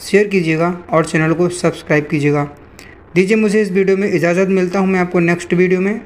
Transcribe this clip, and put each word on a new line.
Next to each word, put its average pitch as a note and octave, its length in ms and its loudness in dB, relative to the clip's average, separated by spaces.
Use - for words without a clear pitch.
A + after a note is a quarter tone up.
शेयर G3+ 260 2
कीजिएगा F3 640 0
और D#3+ 140 2
चैनल D#3+ 280 0
को F3 160 0
सब्सक्राइब D#3 640 -2
कीजिएगा। D3 380 0
दीजिए F#3+ 220 2
मुझे G#3+ 240 2
इस G3 100 -2
वीडियो F#3+ 260 2
में G3 160 -2
इजाज़त, F3 340 0
मिलता F#3+ 320 0
हूँ F#3+ 80 0
मैं F#3+ 120 0
आपको F3+ 200 0
नेक्स्ट E3+ 340 0
वीडियो F3+ 280 2
में G#3 240 -2